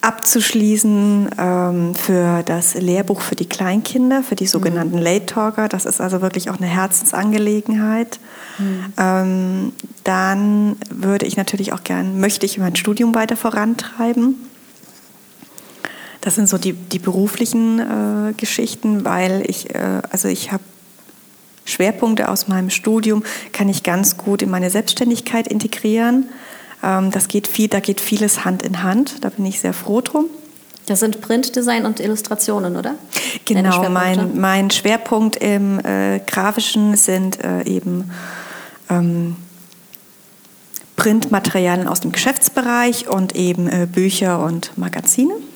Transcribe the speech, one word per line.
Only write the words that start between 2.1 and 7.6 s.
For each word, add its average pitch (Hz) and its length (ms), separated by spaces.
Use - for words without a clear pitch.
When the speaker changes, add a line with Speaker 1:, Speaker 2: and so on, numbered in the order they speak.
Speaker 1:
das 170 300
Lehrbuch 185 460
für - 160
die 175 120
Kleinkinder, 254 760
für 262 120
die 196 100
Speaker 2:
Mhm. 190 40
Speaker 1:
sogenannten 170 500
Late 170 280
Talker. 214 420
Das 190 180
ist - 140
also 185 220
wirklich 185 280
auch 185 80
eine 180 80
Herzensangelegenheit. 214 1500